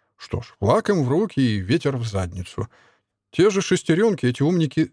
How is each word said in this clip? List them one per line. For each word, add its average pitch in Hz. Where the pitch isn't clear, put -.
Что -
ж, -
флаг 165
им 170
в 123
руки 170
и 113
ветер 135
в 117
задницу. 92
Те 185
же 190
шестерёнки 180
эти 127
умники 160